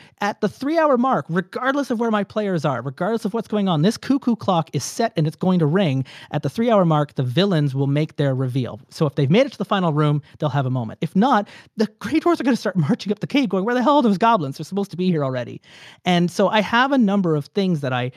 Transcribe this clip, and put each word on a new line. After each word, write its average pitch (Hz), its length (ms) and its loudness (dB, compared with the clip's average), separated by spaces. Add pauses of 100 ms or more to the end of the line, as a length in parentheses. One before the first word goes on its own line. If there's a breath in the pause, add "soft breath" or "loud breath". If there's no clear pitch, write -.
(220 loud breath)
at 202 200 -4
the 214 60 0
three-hour 294 520 0
mark, 240 300 0
regardless 247 600 -2
of 226 100 -2
where 233 120 -2
my 208 120 0
players 190 400 -2
are, 131 200 -2
regardless 175 420 -4
of 202 80 -4
what's - 140 -6
going 208 200 -2
on, 160 140 2
this 208 160 2
cuckoo 262 380 -2
clock 170 380 0
is 139 100 -4
set - 320 -4
and 156 100 0
it's 160 100 -4
going 185 220 0
to 160 80 2
ring. 143 400 0 (240 loud breath)
At - 140 -4
the - 60 -4
three-hour 226 360 2
mark, 151 300 2
the 139 80 -2
villains 147 500 0
will 139 140 0
make 147 300 -2
their 139 180 0
reveal. 127 440 -4 (120)
So 160 160 -2
if - 80 -4
they've 139 160 2
made 254 160 4
it - 60 -12
to - 40 -18
the 190 80 -4
final 185 260 0
room, 147 300 2 (160 loud breath)
they'll 151 120 -2
have 139 180 -2
a - 20 -2
moment. 120 320 -6
If - 140 -6
not, 214 320 2 (300 loud breath)
the 208 100 0 (100)
gray 269 220 -2
dwarves 339 200 2
are 277 40 -6
gonna 240 120 2
start - 200 -6
marching 185 360 0
up 202 60 -2
the - 80 -8
cave 262 240 0
going, 190 160 -2
"Where 240 80 -2
the 254 80 0
hell 285 140 4
are 294 80 4
those 202 160 2
goblins? 196 400 0
They're 160 40 -10
supposed 196 280 -6
to 160 60 -10
be 185 100 0
here 160 180 0
already." 123 340 -6 (460 loud breath)
And 175 240 2
so 190 200 0
I 214 120 2
have 240 300 0
a 277 80 2
number 190 360 2
of 143 120 -4
things 185 340 -2
that 131 120 -4
I 123 220 -4